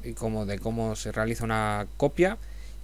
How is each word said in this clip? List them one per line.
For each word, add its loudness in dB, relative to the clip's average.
y -6
cómo, -2
de -2
cómo 0
se -4
realiza 0
una 2
copia 4